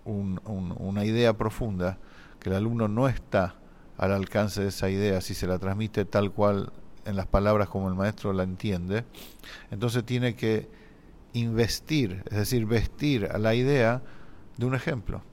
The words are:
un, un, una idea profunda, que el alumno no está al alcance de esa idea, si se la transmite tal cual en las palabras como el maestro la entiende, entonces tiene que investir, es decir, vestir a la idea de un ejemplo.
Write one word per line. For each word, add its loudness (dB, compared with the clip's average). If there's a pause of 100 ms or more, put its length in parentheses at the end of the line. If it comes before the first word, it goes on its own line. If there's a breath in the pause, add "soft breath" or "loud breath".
un, -4
un, -6
una -2
idea 4
profunda, -2 (420 loud breath)
que -4
el 2
alumno 2
no 2
está 0 (420 loud breath)
al 2
alcance 0
de 2
esa 0
idea, 2
si -6
se -4
la 2
transmite -2
tal 2
cual 2 (320)
en -4
las -2
palabras 2
como -2
el -2
maestro -2
la 0
entiende, -2 (680 loud breath)
entonces 0
tiene 0
que 0 (640 loud breath)
investir, 0
es -4
decir, 2
vestir 2
a -2
la 4
idea 4 (560 loud breath)
de 0
un 2
ejemplo. -4